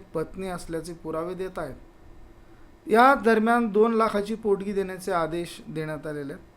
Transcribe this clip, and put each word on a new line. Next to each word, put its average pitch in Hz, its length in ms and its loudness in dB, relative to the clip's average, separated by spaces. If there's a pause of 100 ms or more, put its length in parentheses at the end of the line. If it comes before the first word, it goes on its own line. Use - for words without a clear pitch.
(140)
पत्नी 175 340 -6
असल्याचे 170 460 -8
पुरावे 160 400 -6
देत 185 260 -8
आहेत. 139 160 -6 (1120)
या 247 280 8
दरम्यान 226 520 4
दोन 214 260 4
लाखाची 214 420 0
पोटगी 202 380 0
देण्याचे 185 380 -4
आदेश 165 560 -2
देण्यात 156 400 -8
आलेले 147 260 -8
आहेत. - 120 -18 (120)